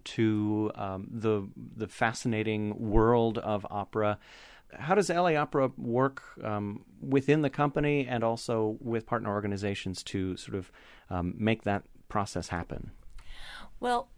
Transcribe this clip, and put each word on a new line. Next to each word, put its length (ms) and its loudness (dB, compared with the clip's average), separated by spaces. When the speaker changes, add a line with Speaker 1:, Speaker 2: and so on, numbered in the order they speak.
Speaker 1:
to, 680 2
um, 360 -6
the, 380 0
the 140 -6
fascinating 880 -2
world 600 4
of 300 -4
opera. 480 0
How 240 0
does 140 4
L 180 4
A 80 4
Opera 400 2
work, 460 2
um, 440 -4
within 400 4
the 80 4
company 580 2
and 160 0
also 560 0
with 260 -2
partner 280 -2
organizations 680 -4
to 340 -2
sort 180 -10
of, 160 -8
um, 280 -2
make 260 0
that 200 0
process 400 -4
happen? 440 -6
Speaker 2:
Well, 260 0